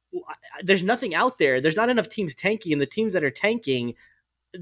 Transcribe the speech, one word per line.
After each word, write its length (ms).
There's 220
nothing 320
out 240
there. 200
There's 160
not 140
enough 180
teams 280
tanking, 360
and 80
the 60
teams 280
that 100
are 80
tanking 640